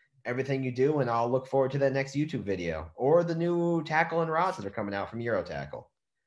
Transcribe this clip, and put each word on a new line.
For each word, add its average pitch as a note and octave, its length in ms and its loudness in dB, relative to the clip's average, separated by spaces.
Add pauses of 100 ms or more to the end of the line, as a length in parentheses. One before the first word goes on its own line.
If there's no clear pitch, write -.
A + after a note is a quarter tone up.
(260)
everything B2+ 380 -2
you B2+ 80 -2
do, C#3 280 4
and B2 100 2
I'll A#2 200 2
look C3 180 0
forward C3 240 2
to C#3 80 -2
that C3+ 140 4
next C3+ 220 -2
YouTube C#3+ 280 -2
video E2+ 520 -4
or D3+ 280 4
the E3 120 -2
new E3+ 480 0
tackle E3 380 0
and D#3+ 100 -2
rods F3+ 260 0
that G#2 80 -8
are G2 40 -6
coming G2+ 240 -4
out G2 160 -4
from A2+ 120 -8
Euro A2+ 220 0
Tackle. C#2+ 460 -10 (380)